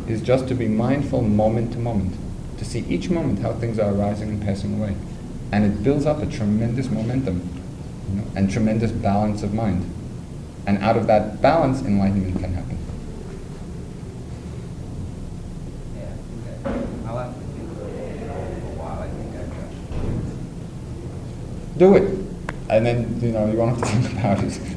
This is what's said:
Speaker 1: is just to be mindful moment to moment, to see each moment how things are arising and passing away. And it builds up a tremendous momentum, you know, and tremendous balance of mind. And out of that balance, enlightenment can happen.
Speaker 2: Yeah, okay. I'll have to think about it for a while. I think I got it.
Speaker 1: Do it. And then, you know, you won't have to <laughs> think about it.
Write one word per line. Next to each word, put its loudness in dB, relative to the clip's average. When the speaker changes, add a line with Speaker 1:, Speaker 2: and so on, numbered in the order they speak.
Speaker 1:
is -2
just 4
to 2
be 0
mindful 4
moment 4
to -4
moment, 0
to -6
see -2
each 0
moment 2
how 0
things -2
are 4
arising 2
and -2
passing 0
away. 0
And 4
it 2
builds 4
up 2
a 0
tremendous 0
momentum, 0
you 0
know, -2
and 4
tremendous 2
balance 2
of 0
mind. 0
And 4
out 4
of 2
that 4
balance, 6
enlightenment 2
can -2
happen. -4
Speaker 2:
Yeah, -8
okay. -6
I'll -4
have -6
to -10
think -8
about -8
it -6
for -6
a -8
while. -6
I -6
think -6
I -8
got -8
it. -4
Speaker 1:
Do 12
it. 4
And 6
then, 2
you 2
know, 4
you 2
won't 4
have 0
to 2
<laughs> 4
think 0
about 4
it. -2